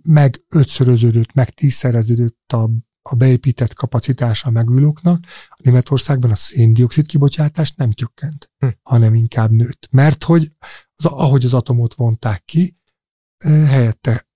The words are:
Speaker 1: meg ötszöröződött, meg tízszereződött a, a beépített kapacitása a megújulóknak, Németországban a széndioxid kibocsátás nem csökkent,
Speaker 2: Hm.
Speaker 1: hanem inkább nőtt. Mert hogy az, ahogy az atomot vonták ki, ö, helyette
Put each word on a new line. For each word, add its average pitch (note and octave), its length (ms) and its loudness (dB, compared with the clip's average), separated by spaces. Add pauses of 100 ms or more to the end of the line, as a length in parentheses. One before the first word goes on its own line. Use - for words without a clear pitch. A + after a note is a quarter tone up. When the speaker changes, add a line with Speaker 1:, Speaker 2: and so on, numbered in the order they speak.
Speaker 1:
meg D3 460 2
ötszöröződött, A#2+ 840 0
meg C3 180 0
tízszereződött A#2+ 1000 -2
a, A2+ 180 -2 (320)
a - 120 -10
beépített B2+ 600 0
kapacitása B2 760 -4
a - 40 0
megújulóknak, D3 720 0 (320)
Németországban B2+ 760 0
a G#2+ 40 0
széndioxid A#2+ 720 2
kibocsátás D3 680 -2
nem A#2+ 180 -2
csökkent, - 680 -12
Speaker 2:
Hm. C3+ 80 -4 (160)
Speaker 1:
hanem A2+ 320 2
inkább A2+ 360 -2
nőtt. A2+ 400 -2
Mert C#3 340 2
hogy E3 280 0 (440)
az, D3+ 80 -6
ahogy C3+ 400 0
az B2 80 -2
atomot A#2+ 420 -2
vonták A2+ 500 -4
ki, F3+ 320 -4 (680)
ö, D#3 40 -4
helyette C3+ 880 0